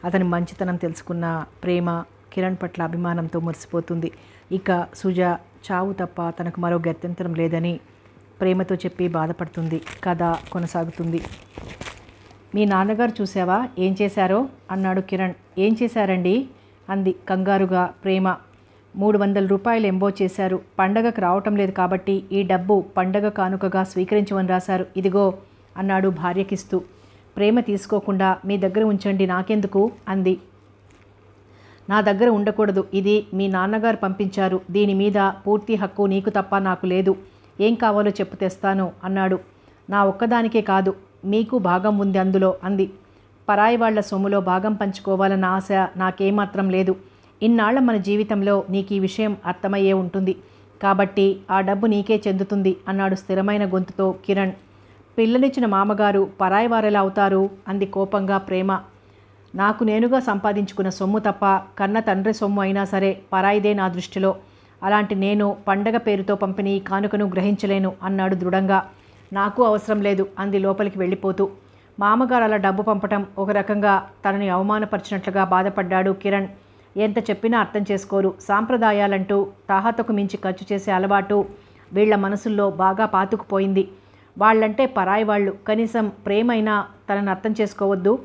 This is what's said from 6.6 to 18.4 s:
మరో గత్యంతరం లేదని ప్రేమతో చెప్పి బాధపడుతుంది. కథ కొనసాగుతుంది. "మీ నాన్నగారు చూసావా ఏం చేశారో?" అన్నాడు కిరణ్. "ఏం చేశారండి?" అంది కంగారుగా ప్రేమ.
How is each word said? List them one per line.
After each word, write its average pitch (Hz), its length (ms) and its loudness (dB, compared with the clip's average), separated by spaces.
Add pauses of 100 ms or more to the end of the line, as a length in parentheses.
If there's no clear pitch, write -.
మరో 175 160 0
గత్యంతరం 170 580 -4
లేదని 165 460 -2 (600)
ప్రేమతో 185 340 0
చెప్పి 180 340 -4
బాధపడుతుంది. 165 720 -4 (240)
కథ 175 180 -2
కొనసాగుతుంది. 170 960 -4 (1300)
"మీ 208 100 2
నాన్నగారు 214 580 0
చూసావా 190 460 0 (100)
ఏం 185 240 0
చేశారో?" 202 460 0 (220)
అన్నాడు 190 300 -2
కిరణ్. 185 340 -4 (240)
"ఏం 214 240 4
చేశారండి?" 208 640 0 (440)
అంది 190 240 0 (140)
కంగారుగా 185 680 0 (100)
ప్రేమ. 190 300 0 (640)